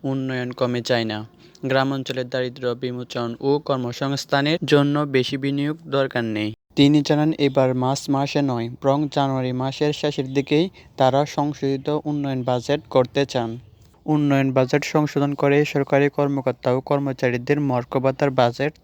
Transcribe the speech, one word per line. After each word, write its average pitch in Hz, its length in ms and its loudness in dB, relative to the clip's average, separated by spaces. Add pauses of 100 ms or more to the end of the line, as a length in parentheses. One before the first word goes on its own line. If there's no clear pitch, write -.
উন্নয়ন 131 480 -4
কমে 123 300 0
যায় 117 240 2
না। 107 120 -4 (480)
গ্রামাঞ্চলের 131 640 -2
দারিদ্র্য 127 400 -4
বিমোচন 123 680 -6
ও 139 100 0 (100)
কর্মসংস্থানের 139 1040 -2
জন্য 143 340 4
বেশি 139 380 0
বিনিয়োগ 143 480 -2
দরকার 135 380 -2
নেই।" 107 300 -4 (220)
তিনি 143 260 6
জানান, 151 360 2
এবার 135 380 2
মার্চ 127 340 -2
মাসে 143 320 0
নয়, 120 280 -2
বরং 139 420 0
জানুয়ারি 131 400 0
মাসের 135 420 -2
শেষের 143 400 -4
দিকেই 147 360 0 (280)
তারা 135 280 4
সংশোধিত 139 600 -4 (180)
উন্নয়ন 139 380 -4
বাজেট 127 460 0
করতে 135 360 2
চান। 120 240 -4 (560)
উন্নয়ন 139 460 2
বাজেট 131 320 2
সংশোধন 143 500 0
করে 143 320 4
সরকারি 143 440 2
কর্মকর্তা 139 640 -2
ও 131 80 0
কর্মচারীদের 135 800 0
মহার্ঘ 127 380 -2
ভাতার 135 340 0
বাজেট 131 420 2 (100)